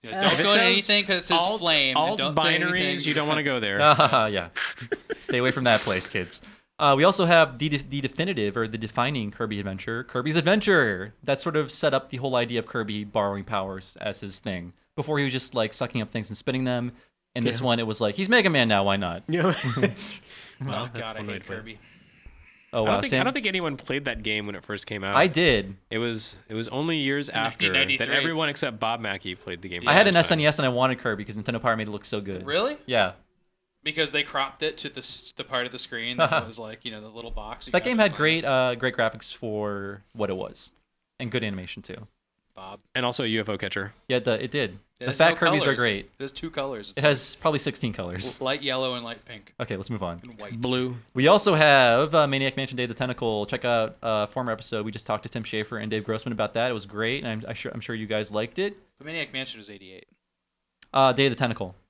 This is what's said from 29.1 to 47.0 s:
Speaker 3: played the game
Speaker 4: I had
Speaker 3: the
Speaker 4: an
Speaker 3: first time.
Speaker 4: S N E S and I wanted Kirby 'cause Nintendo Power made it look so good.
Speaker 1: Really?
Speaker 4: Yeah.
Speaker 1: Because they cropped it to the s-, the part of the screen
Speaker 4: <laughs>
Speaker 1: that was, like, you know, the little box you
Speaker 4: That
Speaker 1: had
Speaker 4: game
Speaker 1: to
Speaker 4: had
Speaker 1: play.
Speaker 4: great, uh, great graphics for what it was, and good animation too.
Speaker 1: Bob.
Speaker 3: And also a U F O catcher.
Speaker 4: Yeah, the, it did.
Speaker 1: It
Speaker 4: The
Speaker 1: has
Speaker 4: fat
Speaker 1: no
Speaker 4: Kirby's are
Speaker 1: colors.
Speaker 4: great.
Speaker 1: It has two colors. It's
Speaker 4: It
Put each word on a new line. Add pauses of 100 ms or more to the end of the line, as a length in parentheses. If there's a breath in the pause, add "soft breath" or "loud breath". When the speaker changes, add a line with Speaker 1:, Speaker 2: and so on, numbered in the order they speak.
Speaker 3:
played
the
game
Speaker 4:
I
had
Speaker 3:
the
Speaker 4:
an
Speaker 3:
first
time.
Speaker 4:
S
N
E
S
and
I
wanted
Kirby
'cause
Nintendo
Power
made
it
look
so
good.
Speaker 1:
Really?
Speaker 4:
Yeah. (680)
Speaker 1:
Because
they
cropped
it
to
the
s-,
the
part
of
the
screen
Speaker 4:
<laughs>
Speaker 1:
that
was,
like,
you
know,
the
little
box
you
Speaker 4:
That
Speaker 1:
had
Speaker 4:
game
Speaker 1:
to
Speaker 4:
had
Speaker 1:
play. (240)
Speaker 4:
great,
uh,
great
graphics
for (120)
what
it
was, (480)
and
good
animation
too. (460)
Speaker 1:
Bob. (160)
Speaker 3:
And
also
a
U
F
O
catcher. (140)
Speaker 4:
Yeah,
the,
it
did.
Speaker 1:
It (220)
Speaker 4:
The
Speaker 1:
has
Speaker 4:
fat
Speaker 1:
no
Speaker 4:
Kirby's
are
Speaker 1:
colors.
Speaker 4:
great.
Speaker 1:
It
has
two
colors.
It's
Speaker 4:
It